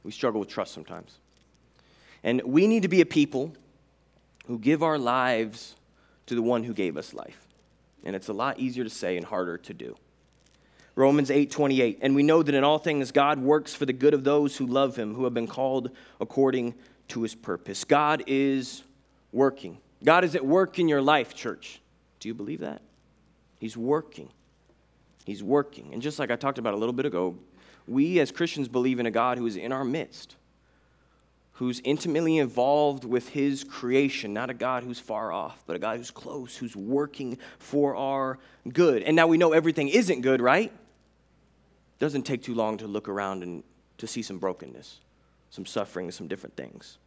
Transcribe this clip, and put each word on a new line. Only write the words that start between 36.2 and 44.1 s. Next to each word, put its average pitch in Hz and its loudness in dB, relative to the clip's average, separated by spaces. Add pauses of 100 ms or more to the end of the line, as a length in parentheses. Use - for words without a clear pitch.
who's 117 -10
working 131 -4 (220)
for 143 0
our 135 -2 (280)
good. 139 4
And 156 2
now 165 8
we 165 6
know 165 6
everything 160 2
isn't 180 2
good, 131 4
right? 127 4 (1300)
Doesn't 143 -2
take 127 -6
too 120 -8
long 110 0
to 110 -12
look 104 -6
around 95 -6
and 87 -10 (360)
to 113 -10
see 113 -8